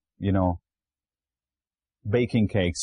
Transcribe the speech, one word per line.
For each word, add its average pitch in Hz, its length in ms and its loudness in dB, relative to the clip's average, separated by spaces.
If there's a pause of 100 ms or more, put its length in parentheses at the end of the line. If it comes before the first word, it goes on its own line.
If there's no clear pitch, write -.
(180)
you 98 140 -2
know, 90 280 0 (1500)
baking 117 400 2
cakes. 90 340 -2